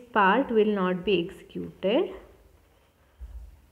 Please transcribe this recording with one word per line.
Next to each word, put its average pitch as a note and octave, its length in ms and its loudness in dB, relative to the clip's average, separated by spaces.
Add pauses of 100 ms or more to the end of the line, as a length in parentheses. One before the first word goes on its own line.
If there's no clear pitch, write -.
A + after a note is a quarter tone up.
(140)
part G#3+ 380 2
will G#3+ 300 4
not F3+ 220 -2
be F3 240 0
executed. F#3 840 -4 (1600)